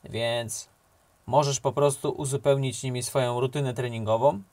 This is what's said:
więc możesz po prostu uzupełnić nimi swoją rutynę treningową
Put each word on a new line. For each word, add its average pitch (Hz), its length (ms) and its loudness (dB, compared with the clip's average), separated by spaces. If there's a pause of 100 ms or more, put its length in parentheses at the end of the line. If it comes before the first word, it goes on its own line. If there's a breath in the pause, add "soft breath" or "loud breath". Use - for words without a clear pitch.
więc 117 640 -4 (560)
możesz 139 340 2
po 139 120 0
prostu 143 380 2
uzupełnić 135 720 0
nimi 123 200 -4
swoją 123 360 0
rutynę 131 340 0
treningową 117 680 0 (120)